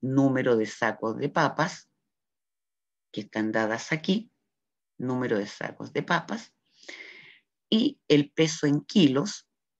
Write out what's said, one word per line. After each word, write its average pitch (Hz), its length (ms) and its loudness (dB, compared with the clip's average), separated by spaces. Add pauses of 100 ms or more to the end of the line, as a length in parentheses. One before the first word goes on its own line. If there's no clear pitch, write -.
número 131 560 2
de 110 80 2
sacos 110 540 -4
de 139 100 -2
papas, 156 600 -2 (1200)
que - 80 -12
están 107 320 -4
dadas 110 400 -2
aquí, 190 400 -2 (640)
número 127 400 -2
de 104 100 -2
sacos - 460 -10
de - 100 -2
papas, 185 520 -4 (1120)
y 240 400 0
el 147 240 4
peso 160 340 0
en 147 140 2
kilos 147 640 2 (340)